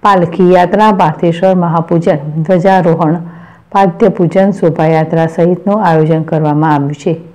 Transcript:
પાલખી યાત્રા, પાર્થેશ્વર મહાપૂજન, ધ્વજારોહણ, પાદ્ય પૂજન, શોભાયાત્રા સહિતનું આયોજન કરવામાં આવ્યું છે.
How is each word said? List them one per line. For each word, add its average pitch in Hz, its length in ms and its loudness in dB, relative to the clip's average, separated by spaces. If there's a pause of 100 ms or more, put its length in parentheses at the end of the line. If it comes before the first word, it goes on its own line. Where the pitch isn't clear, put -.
પાલખી 180 520 2
યાત્રા, 196 380 2
પાર્થેશ્વર 180 640 0
મહાપૂજન, 170 640 -2 (240)
ધ્વજારોહણ, 175 720 0 (560)
પાદ્ય 196 380 2
પૂજન, 196 420 0
શોભાયાત્રા 160 760 0
સહિતનું 180 580 -2
આયોજન 160 380 2
કરવામાં 156 500 0
આવ્યું 143 220 -2
છે. 170 180 -4 (220)